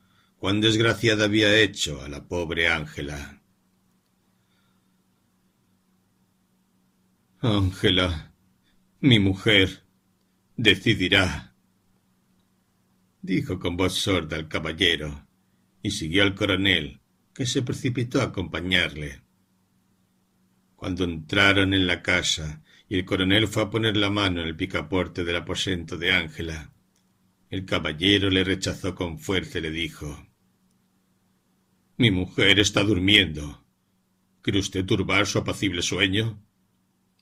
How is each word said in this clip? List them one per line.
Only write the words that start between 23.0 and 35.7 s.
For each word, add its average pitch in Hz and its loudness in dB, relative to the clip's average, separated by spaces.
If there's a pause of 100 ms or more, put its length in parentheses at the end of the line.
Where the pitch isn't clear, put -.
coronel 98 2
fue 107 -2
a 98 -4
poner 110 -2
la 101 2
mano 98 0
en 82 -4
el 80 -6
picaporte 87 -4
del 85 -2
aposento 85 -6
de 90 0
Ángela, 80 -4 (760)
el 95 -8
caballero 92 2
le 95 4
rechazó 95 -4
con 85 -6
fuerza 90 -4
y 80 -4
le 80 -6
dijo: 78 -10 (1700)
"Mi 117 4
mujer 95 2
está 104 2
durmiendo. 92 2 (800)
¿Quiere 98 -2
usted 95 -4
turbar 95 0
su - -2
apacible 90 -2